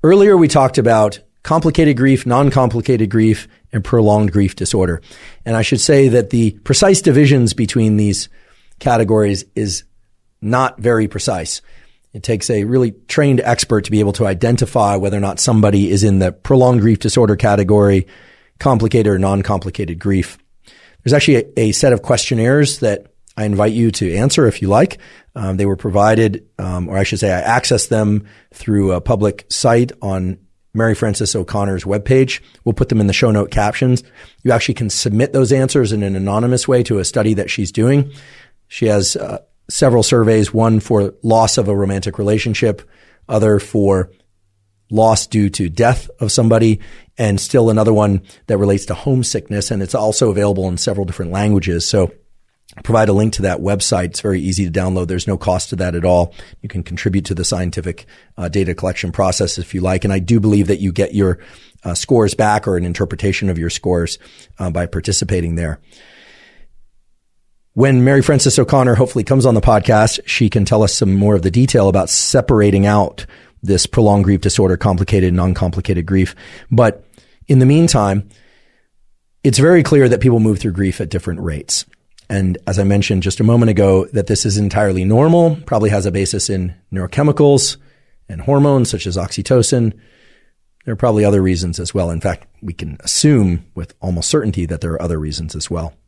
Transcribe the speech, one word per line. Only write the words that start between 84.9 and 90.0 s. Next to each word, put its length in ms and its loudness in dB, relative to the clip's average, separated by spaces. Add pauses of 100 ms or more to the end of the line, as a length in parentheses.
normal, 600 2
probably 260 0
has 160 -2
a 60 -2
basis 380 -4
in 240 -6 (180)
neurochemicals 840 0 (520)
and 120 -10
hormones 500 2
such 160 -6
as 100 -6
oxytocin. 760 0 (920)